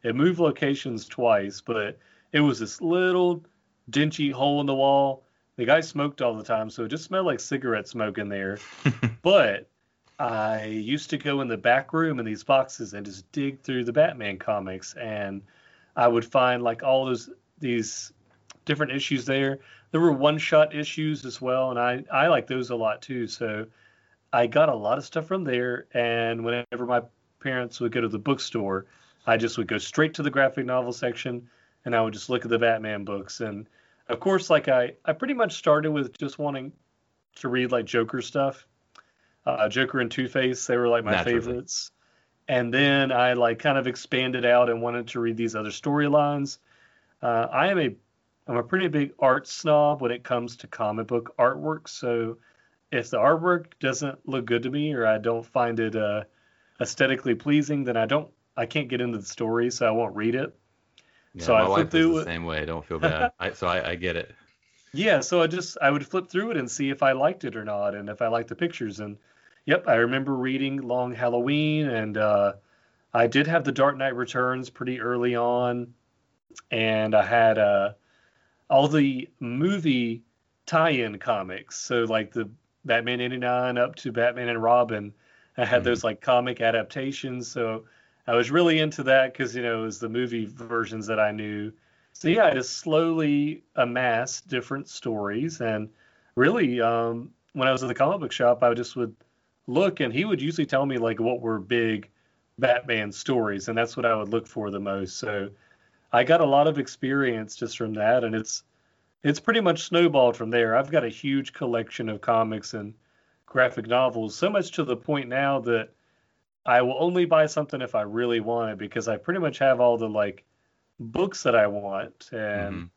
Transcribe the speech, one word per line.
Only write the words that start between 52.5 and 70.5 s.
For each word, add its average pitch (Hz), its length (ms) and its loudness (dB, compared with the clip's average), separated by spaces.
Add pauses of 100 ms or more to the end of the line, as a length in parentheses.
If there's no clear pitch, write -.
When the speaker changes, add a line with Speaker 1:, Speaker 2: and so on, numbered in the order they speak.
Speaker 1:
if 123 180 -4
the 123 80 -2
artwork 165 500 2 (120)
doesn't 135 480 -4
look 131 180 -2
good 117 180 0
to 127 60 -2
me 147 240 -2
or 120 120 0
I 110 120 4
don't 117 280 -2
find 120 340 0
it, 113 160 -2
uh, 104 280 -2 (580)
aesthetically 131 540 0
pleasing, 147 500 0
then 120 120 -2
I 113 80 2
don't, 147 240 -2 (280)
I 117 80 -2
can't 139 240 -4
get 123 120 -2
into 120 160 -4
the 98 80 -10
story, 117 460 -2
so 113 160 0
I 113 40 4
won't 113 240 -2
read 113 200 -2
it. 135 200 -6 (800)
Speaker 2:
Yeah, 82 120 -10
Speaker 1:
So 117 80 4
Speaker 2:
my 107 100 8
Speaker 1:
I 90 40 4
Speaker 2:
wife 98 80 2
Speaker 1:
flipped 160 180 2
Speaker 2:
is 165 140 4
Speaker 1:
through - 20 4
Speaker 2:
the 160 120 0
Speaker 1:
it. - 40 -6
Speaker 2:
same 85 200 -4
way. 78 200 -4
Don't 82 200 -8
feel 82 140 -6
bad. 78 360 0
Speaker 1:
<laughs> - 40 -20
Speaker 2:
I, 92 140 -6
so 92 140 -4
I, 87 240 -2
I 90 40 -4
get 87 200 -4
it. - 180 -8 (600)
Speaker 1:
Yeah, 175 260 2
so 170 220 2
I 160 60 4
just, 165 340 -6
I 143 100 4
would 143 160 -2
flip 185 220 -4
through 214 220 -4
it 196 60 -2
and 123 140 -4
see 139 180 -4
if 135 140 -2
I 135 80 6
liked 151 320 0
it 120 120 -8
or 107 100 -10
not, 101 280 -4
and 101 160 -10
if 104 120 -8
I 117 60 0
liked 117 220 -2
the - 60 -10
pictures. 113 440 -6
And 104 180 -10 (480)
yep, - 220 0
I 127 80 4
remember 131 380 0
reading 135 480 -4